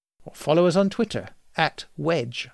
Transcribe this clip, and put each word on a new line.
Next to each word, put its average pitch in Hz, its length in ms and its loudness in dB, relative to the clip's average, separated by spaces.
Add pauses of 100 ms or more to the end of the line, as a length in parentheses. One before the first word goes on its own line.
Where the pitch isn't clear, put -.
(260)
or - 100 -16
follow 170 320 4
us 170 80 2
on 196 140 2
Twitter 117 400 -4 (280)
at - 280 -2 (120)
wedge 143 560 -4